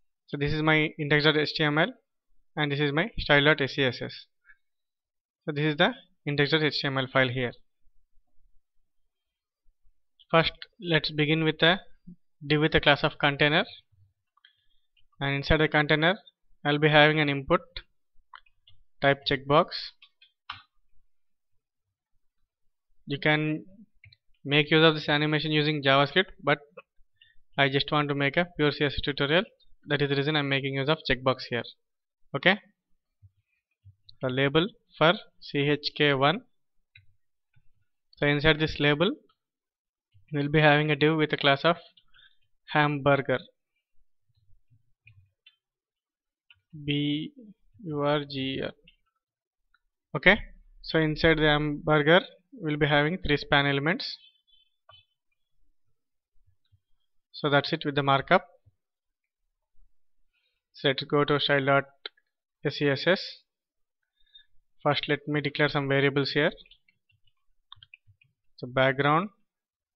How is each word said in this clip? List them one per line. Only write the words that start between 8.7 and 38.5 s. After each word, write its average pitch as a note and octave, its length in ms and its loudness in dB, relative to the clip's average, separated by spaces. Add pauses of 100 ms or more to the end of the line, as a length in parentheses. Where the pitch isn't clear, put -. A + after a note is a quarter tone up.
First, E3 220 2 (280)
let's E3 300 -2
begin D3+ 340 0
with D#3 200 0
a F3 160 4 (640)
div D3 160 2
with D#3 140 2
a D#3+ 40 6
class C#3+ 240 2
of D3+ 160 -2
container, D3+ 460 2 (1500)
and C#3 180 -4
inside D3+ 240 2
the D#3 60 2
container D3+ 460 2 (500)
I'll D3 140 0
be D3+ 120 4
having D3+ 300 6
an D3 80 0
input C#3+ 340 -2 (1400)
type C#3 260 0
checkbox. C#3+ 420 0 (3500)
You C#3+ 100 -8
can D#3 480 -2 (800)
make D3 240 0
use D#3+ 160 4
of D#3+ 80 4
this D3+ 160 -8
animation D3+ 420 0
using D3+ 300 0
JavaScript, C#3 520 2 (100)
but C#3+ 160 0 (960)
I C#3 100 2
just C3+ 240 -2
want D3 180 -2
to C#3+ 60 -2
make C#3 220 -2
a F3 80 0 (120)
pure D3 140 2
C D3 140 -2
S C3+ 80 -2
S - 100 -6
tutorial. D3 400 -2 (440)
That C#3+ 160 -2
is C#3 60 -2
the C#3 60 0
reason C#3+ 200 -2
I'm C#3+ 140 -2
making C3+ 260 -4
use C3+ 120 -4
of D#3 120 0 (100)
checkbox B2+ 280 0 (120)
here. A#2+ 140 -6 (720)
Okay, F#3 220 2 (1600)
the C3 80 -4
label C#3 380 0 (300)
for D#3+ 160 4 (260)
C - 200 -8
H C#3+ 380 -2
K D3 160 2
one. C#3+ 280 0 (1800)
So D3 100 0
inside D3 320 2